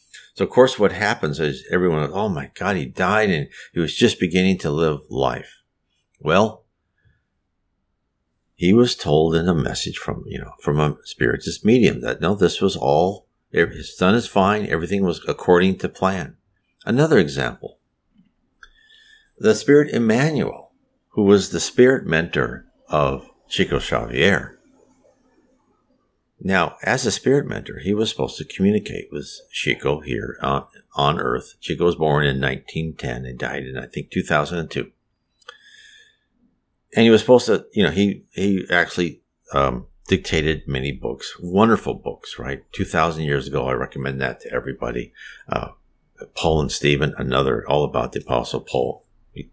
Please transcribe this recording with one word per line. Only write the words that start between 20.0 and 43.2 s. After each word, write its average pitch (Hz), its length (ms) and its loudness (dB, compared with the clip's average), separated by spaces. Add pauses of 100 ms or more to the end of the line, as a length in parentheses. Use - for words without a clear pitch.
who 107 140 0
was 98 260 6
the 85 100 -4
spirit 127 460 4
mentor 80 600 -2 (220)
of 69 420 0 (200)
Chico 78 300 -2
Xavier. 65 800 0 (1800)
Now, 92 420 -2
as 131 240 -2
a 101 60 0
spirit - 360 0
mentor, - 320 -10
he 95 140 -2
was 107 160 0
supposed - 280 -6
to 78 80 -12
communicate 98 640 0
with 73 180 -10 (220)
Chico 71 480 -2
here 60 420 -8
on, 67 240 -2 (280)
on 71 260 2
Earth. - 400 -6
Chico 80 240 -4
was 85 120 2
born 73 300 2
in 67 140 0
nineteen 71 560 -6
ten 64 300 -8
and 64 120 -12
died 65 280 -8
in, 65 120 -10
I 62 100 -10
think, - 240 -10
two 90 120 -4
thousand 78 360 0
and 78 120 -8
two. - 200 -6 (2000)
And 113 100 4
he 117 60 8
was 110 100 8
supposed 123 280 6
to, 101 260 0
you 107 100 2
know, 78 80 4
he, 98 400 0
he 95 380 -2
actually, 87 520 0 (320)
um, 65 340 0 (200)
dictated 80 580 -2
many 67 280 -4
books, 58 480 -10
wonderful 95 520 2
books, - 460 -12
right? 67 320 -10
Two 95 140 -4
thousand 80 380 -2